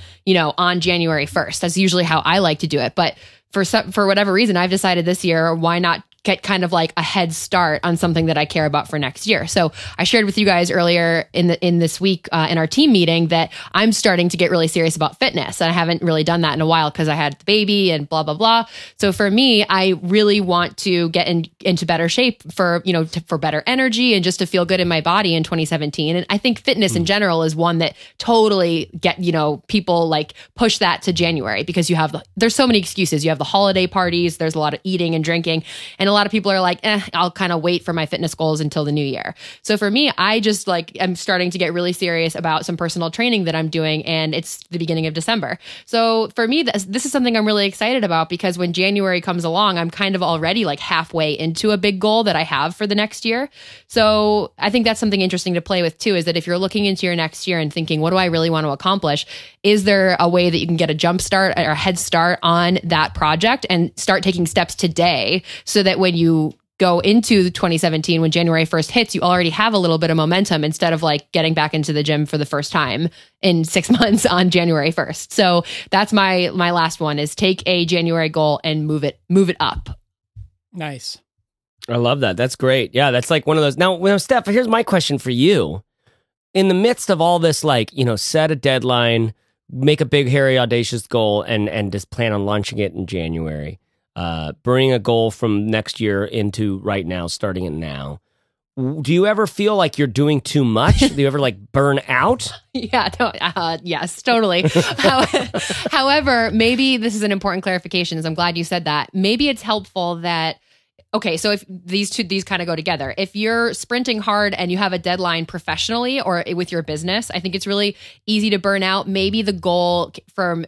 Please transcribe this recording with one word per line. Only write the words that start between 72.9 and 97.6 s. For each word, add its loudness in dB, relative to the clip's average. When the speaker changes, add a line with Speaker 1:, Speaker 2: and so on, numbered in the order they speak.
Speaker 1:
in 2
six -2
<laughs> 4
months 4
on 2
January 2
first. -6
So 2
that's 2
my, 2
my 0
last -2
one -2
is -6
take 0
a 2
January 0
goal 0
and -2
move -2
it, -6
move 4
it -4
up. -4
Speaker 3:
Nice. -10
Speaker 2:
I -2
love 2
that. 0
That's -2
great. 0
Yeah, 4
that's, 0
like, 2
one 2
of 4
those. 0
Now, 2
now, 2
Steph, 0
here's 2
my 2
question 0
for -4
you. 2
In 4
the 4
midst 2
of 2
all 4
this, 2
like, 2
you 0
know, 2
set 0
a 0
deadline, 2
make 2
a 2
big, 2
hairy, 4
audacious 0
goal, 2
and, -2
and -4
just -8
plan -2
on -2
launching -4
it -2
in -8
January. -6
Uh, -6
bring 2
a 2
goal 0
from -2
next -4
year 0
into -4
right -4
now, -6
starting -6